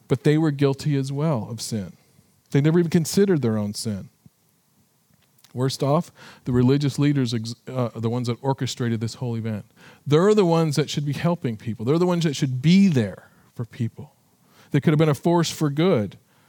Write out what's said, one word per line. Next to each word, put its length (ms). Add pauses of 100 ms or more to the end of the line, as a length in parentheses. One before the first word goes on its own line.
But 160
they 140
were 120
guilty 460
as 160
well 360
of 120
sin. 320 (580)
They 120
never 160
even 120
considered 520
their 160
own 160
sin. 340 (1400)
Worst 300
off, 280 (340)
the 80
religious 460
leaders 360
ex-, 200 (140)
uh, 260
are 60
the 80
ones 180
that 160
orchestrated 580
this 140
whole 220
event. 300 (400)
They're 280
the 120
ones 300
that 120
should 160
be 80
helping 460
people. 260
They're 140
the 80
ones 180
that 100
should 280
be 260
there 400 (260)
for 120
people. 480 (560)
They 100
could 120
have 60
been 100
a 60
force 360
for 180
good, 480 (320)